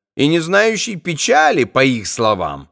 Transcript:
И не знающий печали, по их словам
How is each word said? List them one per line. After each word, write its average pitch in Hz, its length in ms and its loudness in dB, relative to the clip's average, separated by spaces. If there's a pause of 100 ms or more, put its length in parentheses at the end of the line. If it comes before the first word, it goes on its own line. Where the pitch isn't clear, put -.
(160)
И 139 100 2
не 165 140 0
знающий 202 560 0
печали, 156 680 0
по 131 200 0
их 117 220 0
словам 87 640 -2